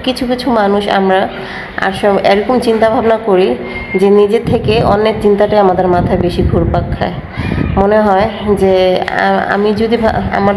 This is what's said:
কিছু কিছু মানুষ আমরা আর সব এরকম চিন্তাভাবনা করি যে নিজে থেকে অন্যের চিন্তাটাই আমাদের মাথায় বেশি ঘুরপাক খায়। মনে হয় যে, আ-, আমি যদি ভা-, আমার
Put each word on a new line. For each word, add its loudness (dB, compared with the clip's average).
কিছু -4
কিছু -2
মানুষ 0
আমরা 0
আর -2
সব 0
এরকম 2
চিন্তাভাবনা 2
করি 2
যে 2
নিজে 4
থেকে 0
অন্যের 2
চিন্তাটাই 2
আমাদের 2
মাথায় 0
বেশি -2
ঘুরপাক 2
খায়। -4
মনে 2
হয় 2
যে, 2
আ-, -2
আমি 0
যদি 0
ভা-, -2
আমার 0